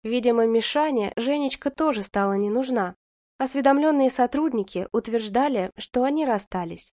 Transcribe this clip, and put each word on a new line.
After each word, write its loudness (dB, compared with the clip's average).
Видимо, 2
Мишане 2
Женечка -2
тоже 0
стала -2
не 0
нужна. -2
Осведомленные 2
сотрудники -2
утверждали, -2
что -2
они 0
расстались. -4